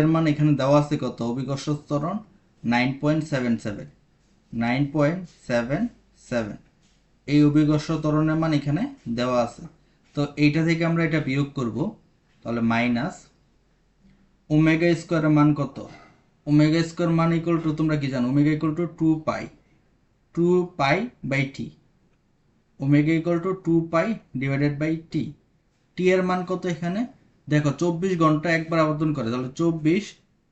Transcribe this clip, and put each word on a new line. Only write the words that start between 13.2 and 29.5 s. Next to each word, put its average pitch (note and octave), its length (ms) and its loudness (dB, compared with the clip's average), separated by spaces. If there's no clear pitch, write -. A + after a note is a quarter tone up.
ওমেগা D#3+ 380 4
স্কয়ারের D#3 380 0
মান D3 100 6
কত? - 160 -8
ওমেগা D#3 300 4
স্কয়ার E3+ 280 -2
মান E3 200 2
equal E3 260 0
to, D#3+ 40 -2
তোমরা D#3 220 0
কি C#3 100 -4
জানো, B2 200 -2
ওমেগা D3 240 4
equal D#3 220 -2
to F3 60 -2
টু D#3+ 100 2
পাই, - 160 -4
টু E3+ 120 2
পাই C#3+ 180 0
by C#3 120 0
T। - 20 -12
Omega D3 340 4
equal E3+ 260 -2
to F#3 60 -2
two E3 140 2
pi E3+ 140 0
divided C#3 400 -2
by D#3+ 120 -2
T। - 20 -2
টি F3+ 80 -2
এর F#3 140 2
মান F3+ 120 -2
কত F3+ 120 -4
এখানে? F3+ 260 -4
দেখো, D3 220 2
চব্বিশ F3 320 0
ঘন্টা D#3 260 2
একবার E3 260 -2
আবর্তন D3+ 320 0
করে, A#2 160 -4
তাহলে B2+ 180 -4